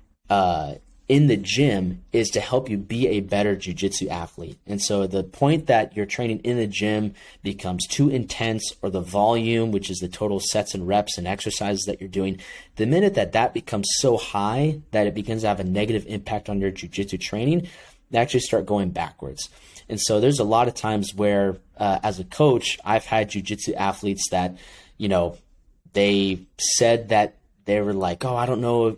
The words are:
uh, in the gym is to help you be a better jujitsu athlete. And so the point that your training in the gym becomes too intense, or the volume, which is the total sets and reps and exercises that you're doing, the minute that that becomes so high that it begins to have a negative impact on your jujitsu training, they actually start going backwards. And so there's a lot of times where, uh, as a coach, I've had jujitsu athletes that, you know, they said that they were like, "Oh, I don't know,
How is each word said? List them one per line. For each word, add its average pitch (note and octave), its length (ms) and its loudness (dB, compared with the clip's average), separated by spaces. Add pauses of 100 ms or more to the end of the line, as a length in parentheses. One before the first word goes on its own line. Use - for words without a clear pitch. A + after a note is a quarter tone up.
(300)
uh, E2+ 460 2 (320)
in C#3+ 200 6
the A2+ 100 4
gym G2+ 640 0 (100)
is A2+ 200 2
to G#2+ 80 0
help C3 280 -2
you G#2 120 -4
be A#2 280 -2
a G#2 120 0
better G2+ 360 0
jujitsu F#2+ 540 -4
athlete. E2+ 560 -10
And G2+ 160 -4
so G2+ 240 0
the F#2+ 180 -2
point D3 440 2
that A2+ 280 2
your G#2 120 -2
training A2+ 320 -4
in A#2+ 180 0
the A2+ 80 0
gym G#2 480 -2 (300)
becomes F#2 420 -4
too C#3 240 2
intense, A2+ 720 -2
or G2 80 -2
the F#2 120 -2
volume, A2+ 680 2
which G2 200 -2
is F2+ 80 -8
the F2+ 80 -4
total G2+ 320 -2
sets - 340 -2
and F2+ 140 -6
reps G2+ 320 0
and F2 80 -6
exercises G2+ 560 -4
that - 180 -6
you're F#2+ 80 -10
doing, F#2+ 300 -2 (380)
the A2 100 0
minute F3+ 260 4
that G2+ 200 0
that A#2 200 2
becomes - 340 -4 (100)
so B2 200 4
high B2+ 640 0 (100)
that G#2+ 160 2
it G#2 80 0
begins A2 300 -4
to A2 40 2
have G2+ 120 0
a G2 40 -4
negative G#2 440 0
impact G#2 420 -6
on G2+ 100 -2
your G2 120 0
jujitsu F#2+ 480 -6
training, D3 480 -2 (420)
they A#2 80 -2
actually B2 220 2
start G#2+ 260 0
going G2+ 240 0
backwards. D#2 580 -8 (400)
And G#2 140 -6
so G#2+ 180 2
there's C#3 200 4
a A#2 40 2
lot A2+ 240 4
of A#2 60 0
times G#2 400 -2
where, G2+ 440 2 (200)
uh, G2 240 2
as G2+ 180 -2
a F#2 40 -8
coach, - 600 2
I've A2 220 0
had A2 240 0
jujitsu G2+ 460 -6
athletes G2 560 -2
that, F2+ 260 -2 (400)
you G#2 100 -4
know, F2 300 2 (560)
they G2+ 460 2 (180)
said A#2 520 2
that G#2+ 260 2 (300)
they G#2 140 2
were G#2 140 0
like, F#2 320 -2
"Oh, B2+ 100 -2
I A#2+ 120 0
don't B2 140 0
know, A#2 360 2